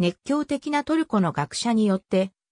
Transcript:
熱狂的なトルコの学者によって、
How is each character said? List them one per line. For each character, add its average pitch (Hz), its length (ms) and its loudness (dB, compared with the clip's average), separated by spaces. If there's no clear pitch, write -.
熱 175 240 0
狂 294 200 0
的 294 280 -4
な 294 100 0
ト 311 140 0
ル 320 100 0
コ 214 140 0
の 170 100 2
学 147 240 -4
者 233 180 -2
に 220 140 2
よ 190 100 2
っ - 40 -2
て、 190 320 -2